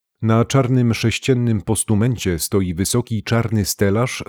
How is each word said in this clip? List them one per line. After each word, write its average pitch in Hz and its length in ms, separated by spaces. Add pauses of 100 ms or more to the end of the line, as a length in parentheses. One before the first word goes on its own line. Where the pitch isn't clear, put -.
(220)
Na 113 240
czarnym 123 480
sześciennym 117 680
postumencie 107 760
stoi 95 340
wysoki 104 500
czarny 110 420
stelaż, 104 640